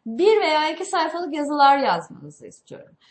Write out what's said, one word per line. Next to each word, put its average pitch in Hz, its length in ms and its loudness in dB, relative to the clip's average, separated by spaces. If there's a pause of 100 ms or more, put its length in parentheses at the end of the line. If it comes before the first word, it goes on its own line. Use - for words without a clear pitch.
bir 370 360 2
veya 311 280 0
iki 330 160 -8
sayfalık 330 500 -4
yazılar 285 420 4
yazmanızı 165 680 -6
istiyorum. - 480 -20 (160)